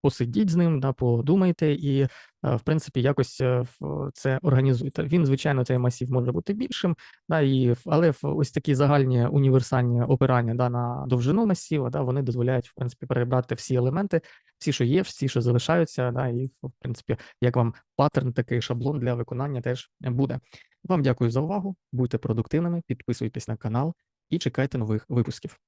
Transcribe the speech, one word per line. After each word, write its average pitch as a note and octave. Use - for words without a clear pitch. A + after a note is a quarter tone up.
посидіть D3
з E3
ним, E3
да, C3+
подумайте D3+
і, C#3
е, C#3
в A#2
принципі, D3+
якось, C#3
е, B2
в, C#3+
це C3
організуйте. C3+
Він, D#3+
звичайно, C3+
цей B2+
масив B2
може B2
бути -
більшим, G3+
да, D#3+
і C3
в, B2
але D#3+
в -
ось D3
такі C#3+
загальні C3
універсальні B2+
опирання, B2
да, B2
на B2
довжину C3+
масива, D3+
да, C#3+
вони B2+
дозволяють, B2
в -
принципі, B2
перебрати B2
всі -
елементи, D#3
всі, D3
що B2
є, D#3
всі, -
що B2+
залишаються, B2
да, B2+
і, B2
в -
принципі, -
як B2
вам A#2
паттерн, C#3
такий A#2+
шаблон B2
для A#2+
виконання B2
теж B2+
буде. C3
Вам F3
дякую B2
за B2+
увагу, F#3+
будьте B2
продуктивними, E3
підписуйтесь -
на A2
канал B2
і F3
чекайте C3+
нових G#2+
випусків. -